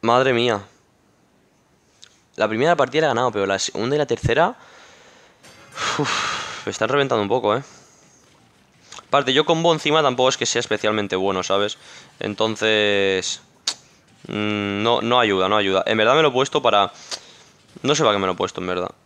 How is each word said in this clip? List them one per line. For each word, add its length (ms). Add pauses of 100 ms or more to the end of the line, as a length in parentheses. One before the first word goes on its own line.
Madre 320
mía. 320 (1700)
La 120
primera 280
partida 260
la 60
he 20
ganado, 220
pero 140
la 140
segunda 360
y 40
la 80
tercera... 480 (1400)
Uf, 680
me 60
están 180
reventando 320
un 80
poco, 260
¿eh? 60 (1500)
Aparte, 240
yo 140
combo 260
encima 300
tampoco 280
es 80
que 100
sea 120
especialmente 560
bueno, 280
¿sabes? 340 (420)
Entonces, 1200 (840)
mm, 540
no, 200
no 180
ayuda, 300
no 80
ayuda. 280
En 140
verdad 160
me 80
lo 60
he 20
puesto 320
para... 280 (920)
No 100
sé 80
para 140
qué 40
me 60
lo 80
he 40
puesto, 220
en 80
verdad. 220 (160)